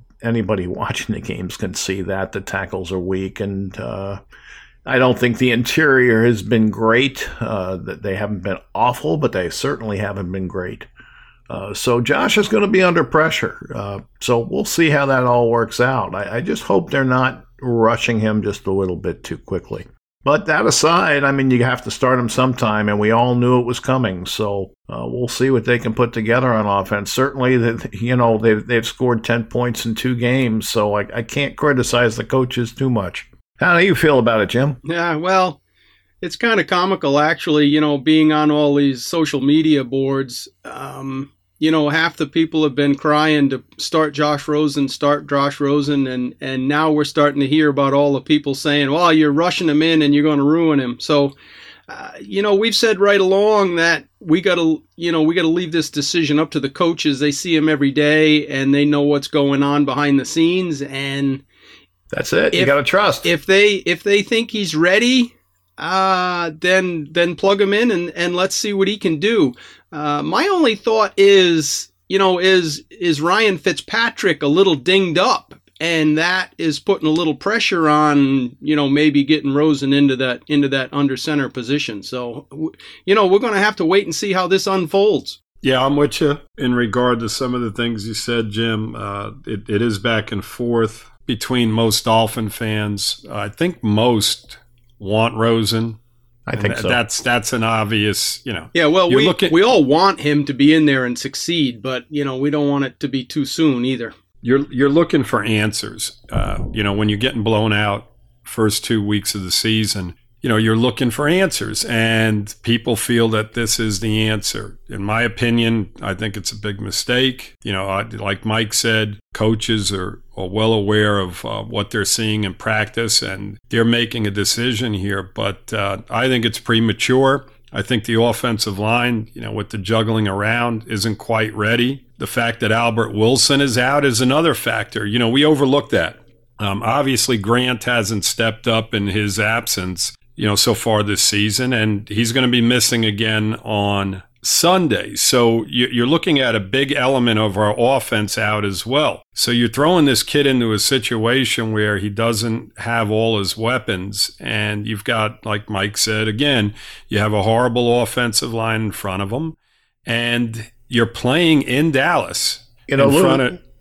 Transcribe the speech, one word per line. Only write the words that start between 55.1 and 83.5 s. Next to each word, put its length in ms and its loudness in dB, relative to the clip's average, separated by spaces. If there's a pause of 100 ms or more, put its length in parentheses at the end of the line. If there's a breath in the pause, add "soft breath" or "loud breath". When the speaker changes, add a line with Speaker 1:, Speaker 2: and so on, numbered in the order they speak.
Speaker 2:
know, 100 0
we 140 2
gotta 140 2
leave 240 -2
this 160 -2
decision 500 0
up 120 -2
to 100 -4
the 80 -4
coaches. 500 -2
They 140 0
see 200 -4
him 140 2
every 240 2
day 560 4
and 260 0
they 120 4
know 160 2
what's 260 2
going 340 2
on 220 2
behind 340 2
the 60 -2
scenes. 580 0
And 640 -4 (640 soft breath)
Speaker 1:
That's 220 -6
it. 220 2
You 80 2
Speaker 2:
if, 60 0
Speaker 1:
gotta 160 4
trust. 420 0
Speaker 2:
if 200 -2
they, 300 4 (100)
if 180 -2
they 180 4
think 280 -2
he's 280 -4
ready, 580 4 (420)
uh, 800 0
then, 540 0
then 240 2
plug 240 2
him 140 2
in 180 2
and, 200 -2
and 220 -2
let's 220 0
see 160 -2
what 160 2
he 100 -2
can 220 -2
do. 340 2 (380 loud breath)
Uh, 300 -4
my 280 0
only 260 2
thought 420 0
is, 760 4 (180)
you 100 2
know, 180 4
is, 540 2
is 300 -2
Ryan 360 2
Fitzpatrick 840 -2
a 40 2
little 280 4
dinged 420 2
up? 380 0 (240)
And 380 2
that 420 -2
is 200 -2
putting 280 -2
a 40 2
little 220 0
pressure 560 0
on, 720 2
you 160 -2
know, 120 0
maybe 360 4
getting 300 0
Rosen 400 2
into 240 4
that, 300 -4
into 200 2
that 260 -2
under 240 0
center 320 -4
position. 540 -6
So, 480 -10
w-, 220 -8 (320 loud breath)
you 100 2
know, 100 6
we're 140 6
gonna 180 0